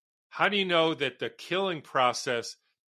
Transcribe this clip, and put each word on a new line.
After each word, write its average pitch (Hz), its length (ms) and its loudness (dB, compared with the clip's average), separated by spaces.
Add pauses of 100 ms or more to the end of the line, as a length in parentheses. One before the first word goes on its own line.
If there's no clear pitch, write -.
(300)
how - 180 0
do 202 80 0
you 196 80 2
know 165 300 2
that 131 260 -4
the 120 100 -4
killing 180 500 -4
process 123 760 0 (320)